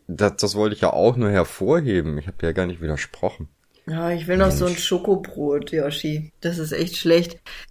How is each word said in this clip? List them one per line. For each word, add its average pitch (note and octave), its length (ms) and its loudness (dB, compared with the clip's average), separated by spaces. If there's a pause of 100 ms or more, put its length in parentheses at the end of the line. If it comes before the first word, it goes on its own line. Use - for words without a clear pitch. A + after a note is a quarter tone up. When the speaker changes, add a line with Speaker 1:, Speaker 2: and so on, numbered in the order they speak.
Speaker 1:
das, F#2+ 280 2
das G2+ 200 -2
wollte G#2 200 2
ich - 60 -6
ja F2+ 100 4
auch A2+ 240 4
nur A#2 140 2
hervorheben. F#2+ 880 0
Ich D2 100 -8
hab G2 120 -10
dir E2+ 80 0
ja E2 40 2
gar F#2 140 0
nicht F2 160 -8
widersprochen. D2+ 640 -6 (380)
Speaker 2:
Ja, E3 260 -4
ich E3 160 -4
will F3+ 100 2
noch F#3+ 140 6
so F3+ 120 0
ein F3+ 80 2
Speaker 1:
Mensch. F3 140 -4
Speaker 2:
Schokobrot, D3 880 0
Yoshi. D3+ 680 -4
Das E3+ 180 -4
ist D#3 140 -6
echt E3+ 240 -4
schlecht. E3+ 460 4 (300)